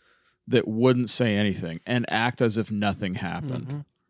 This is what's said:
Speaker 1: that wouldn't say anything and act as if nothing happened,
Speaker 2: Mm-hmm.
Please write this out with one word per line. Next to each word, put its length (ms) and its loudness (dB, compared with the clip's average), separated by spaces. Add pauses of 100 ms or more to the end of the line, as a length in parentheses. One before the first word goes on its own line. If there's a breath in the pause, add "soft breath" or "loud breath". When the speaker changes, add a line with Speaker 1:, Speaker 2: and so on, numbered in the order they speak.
(480)
Speaker 1:
that 200 2
wouldn't 420 4
say 260 2
anything 500 -2
and 240 0
act 320 0
as 160 2
if 140 -4
nothing 440 -2
happened, 520 -6
Speaker 2:
Mm-hmm. 120 -8 (300)